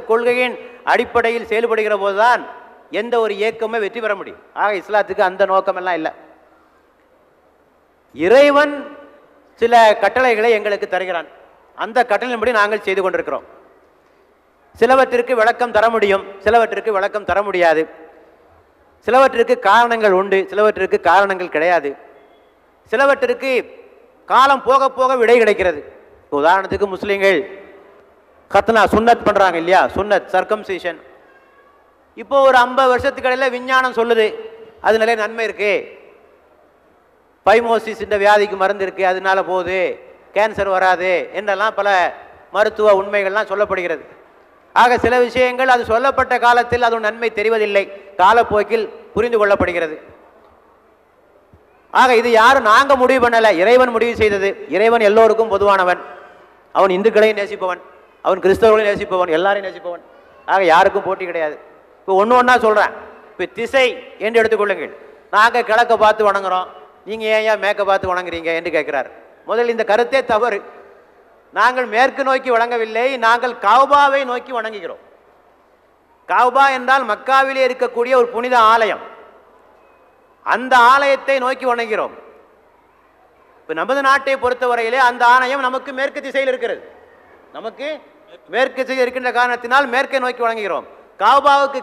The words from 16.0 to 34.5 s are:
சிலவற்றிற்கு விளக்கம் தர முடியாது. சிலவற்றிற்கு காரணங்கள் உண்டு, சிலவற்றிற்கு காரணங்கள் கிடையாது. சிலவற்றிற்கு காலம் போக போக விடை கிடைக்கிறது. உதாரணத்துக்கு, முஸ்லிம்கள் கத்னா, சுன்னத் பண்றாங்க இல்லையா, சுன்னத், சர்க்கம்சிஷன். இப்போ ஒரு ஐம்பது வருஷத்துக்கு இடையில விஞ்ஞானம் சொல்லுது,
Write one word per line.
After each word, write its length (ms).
சிலவற்றிற்கு 520
விளக்கம் 340
தர 80
முடியாது. 340
சிலவற்றிற்கு 520
காரணங்கள் 540
உண்டு, 380
சிலவற்றிற்கு 500
காரணங்கள் 480
கிடையாது. 480
சிலவற்றிற்கு 840
காலம் 360
போக 260
போக 280
விடை 220
கிடைக்கிறது. 540
உதாரணத்துக்கு, 540
முஸ்லிம்கள் 760
கத்னா, 320
சுன்னத் 380
பண்றாங்க 320
இல்லையா, 320
சுன்னத், 460
சர்க்கம்சிஷன். 640
இப்போ 260
ஒரு 160
ஐம்பது 320
வருஷத்துக்கு 420
இடையில 200
விஞ்ஞானம் 420
சொல்லுது, 420